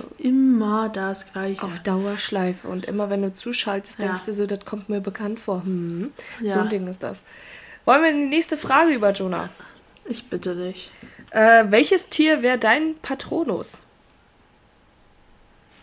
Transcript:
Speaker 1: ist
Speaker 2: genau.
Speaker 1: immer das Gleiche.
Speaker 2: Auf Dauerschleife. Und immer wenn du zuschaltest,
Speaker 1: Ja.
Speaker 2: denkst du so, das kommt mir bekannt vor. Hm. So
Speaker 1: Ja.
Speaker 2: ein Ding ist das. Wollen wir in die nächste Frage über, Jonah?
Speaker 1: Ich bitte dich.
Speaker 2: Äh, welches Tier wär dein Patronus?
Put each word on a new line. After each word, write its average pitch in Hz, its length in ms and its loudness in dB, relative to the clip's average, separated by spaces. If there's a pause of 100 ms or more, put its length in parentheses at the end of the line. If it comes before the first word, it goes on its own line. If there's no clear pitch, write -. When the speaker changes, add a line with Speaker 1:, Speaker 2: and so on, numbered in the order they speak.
Speaker 1:
ist - 120 -18
Speaker 2:
genau. 254 140 -2
Speaker 1:
immer 220 580 4
das 196 420 -8
Gleiche. 190 320 -6
Speaker 2:
Auf 175 180 -8
Dauerschleife. 190 880 -2
Und 185 180 -6
immer 202 240 -4
wenn 202 100 0
du 196 140 -2
zuschaltest, 202 680 -6
Speaker 1:
Ja. 208 60 -2
Speaker 2:
denkst 185 180 -4
du 220 80 -4
so, 202 140 -2
das 202 180 -6
kommt 214 240 -10
mir 202 120 -2
bekannt 208 400 -6
vor. 185 220 -4
Hm. 175 520 -4 (260)
So 226 60 -4 (100)
Speaker 1:
Ja. 208 60 2
Speaker 2:
ein 214 80 -2
Ding 190 160 -4
ist 185 160 -12
das. 190 200 -8 (600)
Wollen 277 180 6
wir 330 60 6
in 294 120 2
die 285 60 0
nächste 311 300 0
Frage 302 380 4
über, 208 180 2
Jonah? 180 380 -4 (560)
Speaker 1:
Ich - 240 -10
bitte 180 240 -6
dich. 180 380 -10 (400)
Speaker 2:
Äh, 220 380 8
welches 285 380 4
Tier 311 340 4
wär 254 140 2
dein 277 460 2
Patronus? - 800 -4 (2000)